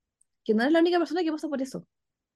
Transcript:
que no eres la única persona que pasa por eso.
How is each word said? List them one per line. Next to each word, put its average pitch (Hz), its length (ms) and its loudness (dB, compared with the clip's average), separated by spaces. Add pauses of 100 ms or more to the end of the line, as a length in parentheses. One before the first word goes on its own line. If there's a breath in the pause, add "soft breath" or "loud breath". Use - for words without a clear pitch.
(440)
que 220 120 2
no 226 80 2
eres 302 100 2
la 330 80 4
única 349 180 2
persona 330 240 -2
que 320 80 -2
pasa 311 180 -6
por 269 120 -4
eso. 262 260 -10 (480)